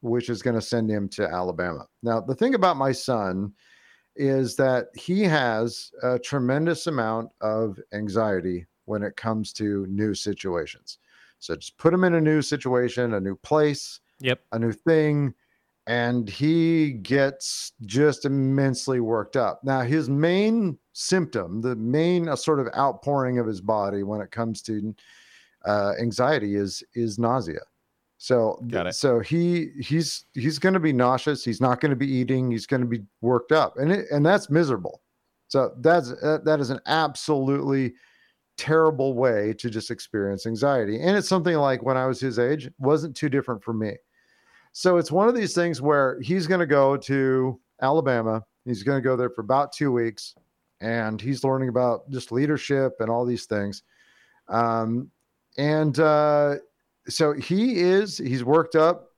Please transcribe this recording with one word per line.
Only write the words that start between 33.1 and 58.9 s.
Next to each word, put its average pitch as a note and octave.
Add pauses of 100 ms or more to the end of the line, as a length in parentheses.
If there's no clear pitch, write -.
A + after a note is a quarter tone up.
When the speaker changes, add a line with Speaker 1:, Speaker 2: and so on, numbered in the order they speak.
Speaker 1:
worked A#2+
up, D3+
and C#3+
it, G3+
and D3
that's F#3+
miserable. C#3 (460)
So C3
that's, D#3
uh, D3+
that D#3
is B2+
an C3
absolutely C#3 (600)
terrible D3+
way A2+
to A#2+
just A2
experience G2+
anxiety. A2+
And F#3
it's F#3+
something F3
like C#3
when C3
I C3
was C3
his B2+
age, B2+
it -
wasn't C#3+
too D3+
different B2+
for A#2
me. G#2+ (760)
So F3+
it's E3
one G3
of B3
these G#3+
things E3+
where C#3+
he's E3
gonna F3
go C#3
to C3 (200)
Alabama. B2 (200)
He's A#2
gonna C3+
go C3
there B2
for A2+
about C3+
two C#3+
weeks, A2+ (460)
and A2
he's B2+
learning C3
about B2
just B2+
leadership C3+
and A2
all A#2+
these B2
things. G2+ (680)
Um, A2+ (480)
and, D3+
uh, D3+ (520)
so D3+
he F#3+
is, F#3
he's B2+
worked D#3+
up. E3